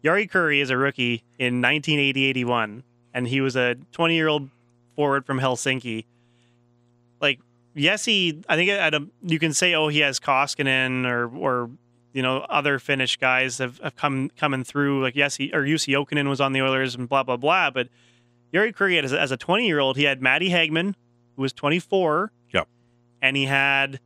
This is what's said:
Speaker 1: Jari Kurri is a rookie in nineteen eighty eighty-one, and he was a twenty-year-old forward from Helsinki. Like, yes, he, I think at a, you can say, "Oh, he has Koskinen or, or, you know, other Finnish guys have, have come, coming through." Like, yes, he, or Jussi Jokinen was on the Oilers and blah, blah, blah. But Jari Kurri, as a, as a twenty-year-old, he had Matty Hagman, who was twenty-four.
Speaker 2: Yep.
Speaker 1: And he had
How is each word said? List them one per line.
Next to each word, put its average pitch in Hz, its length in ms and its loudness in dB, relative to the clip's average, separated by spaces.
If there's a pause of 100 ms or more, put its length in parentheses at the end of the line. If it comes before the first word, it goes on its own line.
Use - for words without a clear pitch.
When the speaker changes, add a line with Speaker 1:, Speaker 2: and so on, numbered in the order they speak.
Speaker 1:
Jari 180 260 2
Kurri 151 320 2
is 135 100 0
a 127 60 2
rookie 127 460 0 (160)
in 123 220 0
nineteen 147 400 0
eighty 135 240 0
eighty-one, 120 580 -2 (320)
and 123 140 -4
he 135 120 0
was 131 140 0
a 123 220 0 (160)
twenty-year-old 160 580 0 (460)
forward 139 280 2
from 135 140 -2
Helsinki. 127 680 -2 (1120)
Like, 139 180 2 (380)
yes, 170 280 0
he, 180 440 0
I 156 80 2
think 180 140 2
at 175 240 0
a, 147 120 -2 (160)
you 160 160 0
can 156 140 0
say, 175 220 2
"Oh, 156 120 2
he 151 140 0
has 139 180 2
Koskinen 131 880 0
or, 120 300 -2
or, 123 340 -2 (420)
you 135 80 -4
know, 131 180 0
other 139 420 0
Finnish 135 360 -2
guys 127 420 0
have, 127 200 -6
have - 160 -8
come, 139 420 -2
coming 135 280 -2
through." 143 380 0
Like, 127 120 -2
yes, 143 220 0
he, 135 160 -6
or 151 100 0
Jussi 143 320 0
Jokinen 143 340 0
was 139 120 -2
on 135 120 2
the 135 100 0
Oilers 131 340 0
and 123 120 -8
blah, 135 140 2
blah, 127 140 -2
blah. 156 340 2
But 127 180 -4 (640)
Jari 208 220 2
Kurri, 180 260 2
as 131 120 -2
a, 156 80 0
as 143 100 0
a 131 60 -2
twenty-year-old, 151 600 0
he 143 60 0
had 139 180 2
Matty 143 300 2
Hagman, 170 460 0 (400)
who 135 60 -4
was 131 100 -2
twenty-four. 175 800 0 (200)
Speaker 2:
Yep. 92 140 0 (540)
Speaker 1:
And 135 160 2
he 139 80 2
had 139 600 0